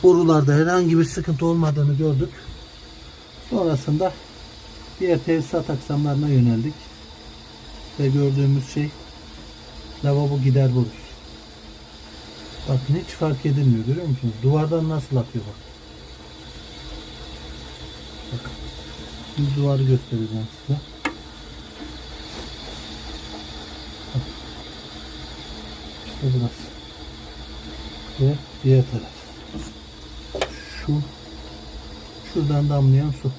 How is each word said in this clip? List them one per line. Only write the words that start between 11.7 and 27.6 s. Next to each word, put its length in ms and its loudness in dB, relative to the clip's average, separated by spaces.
Bakın 340 2
hiç 120 -12
fark 300 0
edilmiyor, 400 4
görüyor 220 0
musunuz? 260 0
Duvardan 460 4
nasıl 260 -2
akıyor 300 0
bak. 100 -12
Bakın. 180 -8
Şimdi 200 2
duvarı 280 4
göstereceğim 640 2
size. 180 0
Bak. 60 2
İşte 220 -4
burası. 260 -4